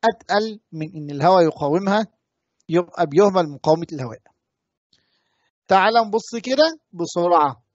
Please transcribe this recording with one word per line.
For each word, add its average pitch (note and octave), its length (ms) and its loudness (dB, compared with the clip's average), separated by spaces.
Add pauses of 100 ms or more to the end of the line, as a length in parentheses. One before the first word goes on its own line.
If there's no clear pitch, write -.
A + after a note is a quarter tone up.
أتقل A3 560 -2 (120)
من D#3 240 -10
إن D3+ 140 -12
الهواء E3+ 340 4
يقاومها، F#3+ 640 -2 (640)
يبقى E3+ 380 0
بيهمل F3+ 420 2
مقاومة D#3 440 0
الهواء. B2+ 280 -12 (1500)
تعال F#3+ 260 2 (140)
نبص A3 360 -6
كده D#4 360 -2 (140)
بسرعة E3+ 720 -2 (120)